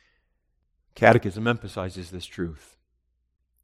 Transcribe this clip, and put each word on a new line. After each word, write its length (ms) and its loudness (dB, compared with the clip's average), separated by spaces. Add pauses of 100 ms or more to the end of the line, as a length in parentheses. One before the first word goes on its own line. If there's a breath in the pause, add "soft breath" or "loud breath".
(960 soft breath)
Catechism 520 4
emphasizes 640 -4
this 160 -12
truth. 500 -10 (880)